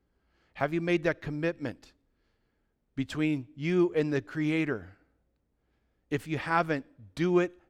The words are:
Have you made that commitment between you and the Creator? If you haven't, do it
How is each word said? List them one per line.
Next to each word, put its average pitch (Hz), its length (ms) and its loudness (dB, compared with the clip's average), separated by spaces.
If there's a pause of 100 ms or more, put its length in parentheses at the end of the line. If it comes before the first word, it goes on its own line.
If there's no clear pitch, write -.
(540)
Have 147 180 -2
you 170 80 -2
made 170 240 0
that 160 160 0
commitment 151 720 -6 (1040)
between 139 580 -2
you 175 400 2
and 151 180 2
the 143 80 0
Creator? 151 680 -2 (1200)
If 147 160 -4
you 156 120 -4
haven't, 160 460 0 (300)
do 175 240 4
it 175 140 2 (180)